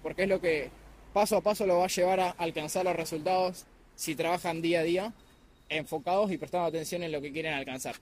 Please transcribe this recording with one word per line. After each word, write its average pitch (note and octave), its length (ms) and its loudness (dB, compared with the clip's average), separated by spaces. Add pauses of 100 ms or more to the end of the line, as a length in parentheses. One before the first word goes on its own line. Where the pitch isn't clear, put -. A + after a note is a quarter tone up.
porque D#3 200 -2
es G3 60 4
lo F#3+ 120 4
que D#3 300 0 (420)
paso G#3 240 4
a F3+ 60 6
paso G#3 240 2
lo F3 120 6
va F3+ 60 4
a F#3 40 0
llevar F#3 320 2
a F3+ 100 2
alcanzar E3 540 -4
los F3+ 120 0
resultados F3+ 720 0 (300)
si D#3+ 180 -6
trabajan E3 480 -2
día E3+ 180 2
a - 20 2
día, F#3 300 0 (560)
enfocados E3+ 640 0
y E3 80 -2
prestando E3+ 300 -2
atención E3 340 -4
en E3 100 -4
lo D3 80 -2
que C#3+ 120 -8
quieren D#3 200 -4
alcanzar. C3 500 -6